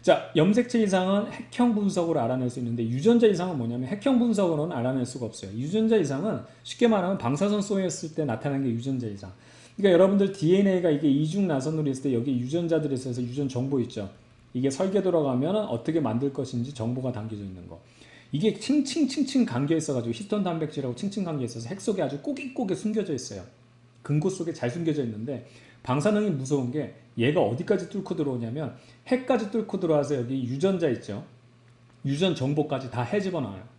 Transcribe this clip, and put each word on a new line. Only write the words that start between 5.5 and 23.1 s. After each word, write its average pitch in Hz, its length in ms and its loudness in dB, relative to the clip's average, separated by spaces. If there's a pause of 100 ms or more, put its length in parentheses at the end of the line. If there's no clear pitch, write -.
유전자 214 440 2
이상은 147 440 0 (240)
쉽게 - 240 2
말하면 190 300 2
방사선 190 440 0
쏘였을 185 540 -2
때 156 80 0
나타나는 139 400 -2
게 123 60 0
유전자 123 360 -2
이상. 98 260 -10 (440)
그러니까 196 160 6
여러분들 190 400 6
디엔에이가 180 580 4
이게 147 180 2
이중 156 380 2
나선으로 151 420 0
있을 131 140 -4
때 139 100 0
여기 123 200 0
유전자들이 151 600 0
있어서 123 280 -4
유전 127 260 -4
정보 131 300 -2
있죠. 107 320 -4 (420)
이게 131 180 0
설계 190 320 0
돌아가면 156 520 2
어떻게 160 460 -2
만들 127 320 0
것인지 127 420 -6
정보가 123 380 -4
담겨져 107 320 -8
있는 90 240 -14
거. 82 120 -16 (520)
이게 185 260 0
층층층층 277 880 2
감겨 143 320 0
있어가지고, 127 360 -2
히스톤 208 300 -2
단백질하고 151 540 -4
층층 202 260 -4
감겨 151 220 -4
있어서 117 240 -8
핵 196 120 -8
속에 190 220 -2
아주 143 200 -2
꼬깃꼬깃 254 540 -4
숨겨져 214 380 -2